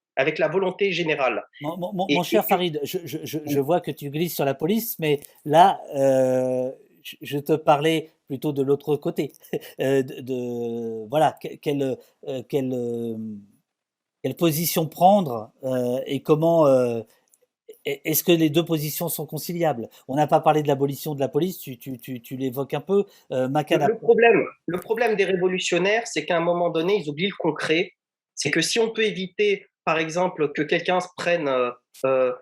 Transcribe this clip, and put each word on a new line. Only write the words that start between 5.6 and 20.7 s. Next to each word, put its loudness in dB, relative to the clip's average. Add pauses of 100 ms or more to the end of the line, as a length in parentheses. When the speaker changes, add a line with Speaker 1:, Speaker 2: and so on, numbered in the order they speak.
Speaker 2:
Euh, 2 (300)
je, -16
je -8
te 0
parlais 2 (160)
plutôt -4
de 0
l'autre 0
côté, -4 (220)
<laughs> -10
euh, 2
de, -12
de, -6
voilà, 2
que-, -12
quelle, -2 (300)
euh, -8
quelle, -2
euh, -4 (1040)
quelle -6
position 0
prendre, 2 (100)
euh, -2
et -4
comment, 4
euh, 4 (840)
est-ce -4
que 6
les 4
deux 0
positions -4
sont -8
conciliables ? -4 (220)
On -4
n'a 2
pas 2
parlé 4
de -4
l'abolition 0